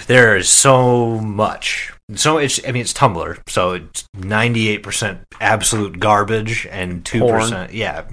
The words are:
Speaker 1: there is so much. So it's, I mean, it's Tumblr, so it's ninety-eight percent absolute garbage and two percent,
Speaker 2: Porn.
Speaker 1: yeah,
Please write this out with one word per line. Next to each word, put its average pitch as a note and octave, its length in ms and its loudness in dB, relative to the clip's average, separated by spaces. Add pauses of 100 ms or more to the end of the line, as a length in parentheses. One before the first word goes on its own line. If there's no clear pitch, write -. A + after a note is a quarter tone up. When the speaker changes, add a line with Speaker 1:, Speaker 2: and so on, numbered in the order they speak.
Speaker 1:
there A#2 320 6
is F2 100 0
so B2 680 4
much. G#2+ 720 -4 (260)
So D#3 220 2
it's, C#3+ 300 0
I C3 60 -6
mean, B2 80 -4
it's - 120 -6
Tumblr, E2 540 0
so F#2 240 0
it's F2+ 420 -10
ninety-eight G#2+ 680 0
percent G2 380 -6 (180)
absolute G#2 640 0
garbage G#2+ 680 0
and F2+ 340 -8
two - 220 -2
percent, A2+ 440 0
Speaker 2:
Porn. G#2+ 100 -10
Speaker 1:
yeah, G2+ 340 -6